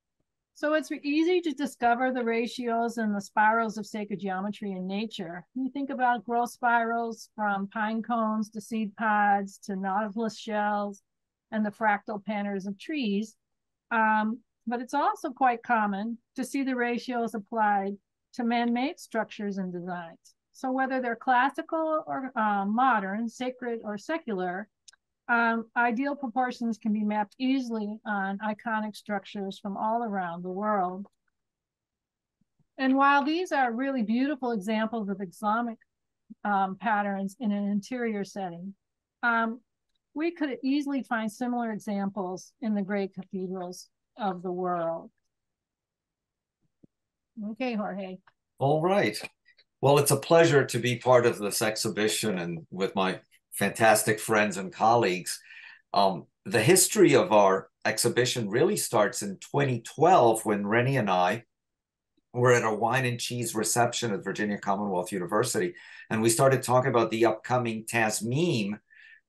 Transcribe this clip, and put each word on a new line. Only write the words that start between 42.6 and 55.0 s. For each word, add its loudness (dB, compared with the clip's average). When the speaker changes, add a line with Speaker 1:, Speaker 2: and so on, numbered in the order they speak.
Speaker 1:
in -2
the 0
great -4
cathedrals -8
of -4
the -6
world. -2
Okay, -4
Jorge. -6
Speaker 2:
All 2
right. 2
Well, 8
it's 4
a 4
pleasure 6
to -4
be 0
part 6
of 4
this -2
exhibition 0
and -6
with -2
my 0
fantastic 4
friends 2
and -8
colleagues. 2